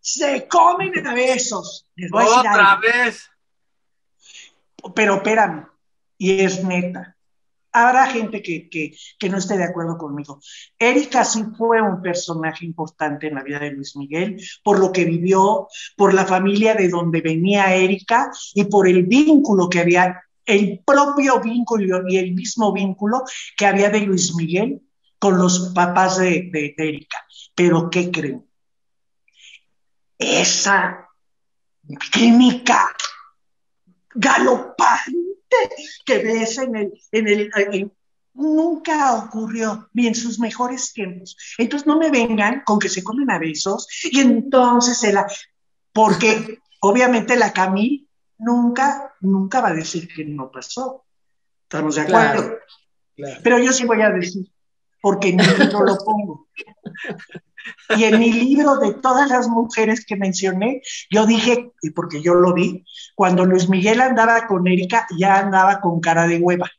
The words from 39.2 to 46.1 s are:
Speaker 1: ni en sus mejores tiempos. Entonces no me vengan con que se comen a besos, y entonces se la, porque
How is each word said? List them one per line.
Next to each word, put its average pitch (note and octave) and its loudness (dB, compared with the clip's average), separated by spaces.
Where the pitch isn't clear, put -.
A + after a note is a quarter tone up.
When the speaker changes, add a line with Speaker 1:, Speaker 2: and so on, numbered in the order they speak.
Speaker 1:
ni A#3+ 2
en A3+ 0
sus A#3 -6
mejores B3 -6
tiempos. F#3 -12
Entonces C#4+ -2
no D4+ 2
me D#4+ 2
vengan A3+ 0
con G#3 2
que F#3+ -2
se F#3 -6
comen A#3 -4
a F3+ -2
besos, D#3+ -6
y B3+ 2
entonces A#3+ 2
se G#3 2
la, G3 2
porque A3 2